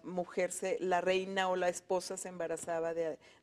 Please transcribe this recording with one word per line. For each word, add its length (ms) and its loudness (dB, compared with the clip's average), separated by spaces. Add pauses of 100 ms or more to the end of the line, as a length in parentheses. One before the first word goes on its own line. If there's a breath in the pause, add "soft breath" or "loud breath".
mujer 480 -2
se, 280 -2
la 200 4
reina 500 2
o 60 2
la 140 4
esposa 480 -2
se 120 -10
embarazaba 640 -2
de, 240 -2 (260 loud breath)